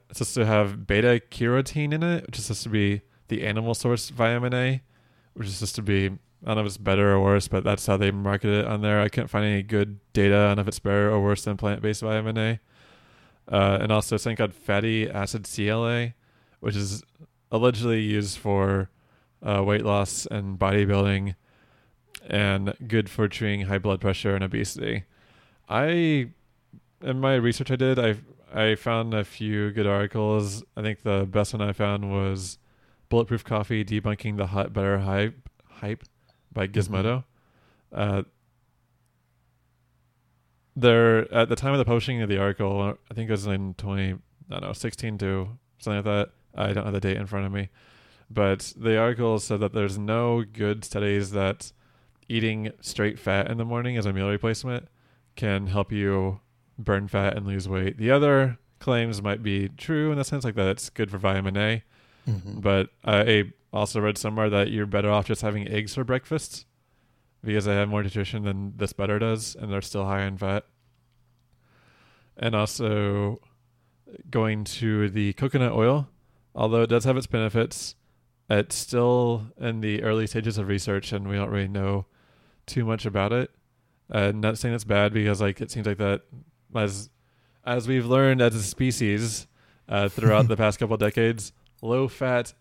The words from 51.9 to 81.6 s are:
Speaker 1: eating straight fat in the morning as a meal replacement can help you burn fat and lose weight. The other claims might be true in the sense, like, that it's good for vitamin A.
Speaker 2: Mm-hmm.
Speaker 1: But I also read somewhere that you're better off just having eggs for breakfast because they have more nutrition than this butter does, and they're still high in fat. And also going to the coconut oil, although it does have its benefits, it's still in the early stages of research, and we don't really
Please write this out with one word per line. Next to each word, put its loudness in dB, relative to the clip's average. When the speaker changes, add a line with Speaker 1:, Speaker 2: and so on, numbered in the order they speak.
Speaker 1:
eating -2
straight -4
fat 0
in -4
the -2
morning -4
as -2
a 0
meal -2
replacement -4
can -2
help -2
you 0
burn -2
fat 0
and -6
lose -4
weight. -2
The 2
other 4
claims 0
might -2
be 0
true -2
in 0
the 0
sense, -4
like, -2
that 2
it's -2
good -4
for -6
vitamin 0
A. 0
Speaker 2:
Mm-hmm. -4
Speaker 1:
But 2
I 4
also -2
read 0
somewhere -2
that 2
you're -2
better 0
off 2
just -4
having -4
eggs -4
for -4
breakfast -4
because 0
they 2
have 2
more -2
nutrition -4
than -4
this -4
butter -2
does, -4
and -10
they're -4
still -4
high -2
in -4
fat. -2
And -2
also 0
going 0
to 0
the 0
coconut 0
oil, 4
although 2
it 2
does 2
have 4
its -4
benefits, -2
it's 2
still 0
in -4
the -2
early 0
stages -2
of -4
research, -2
and -4
we -4
don't -2
really -2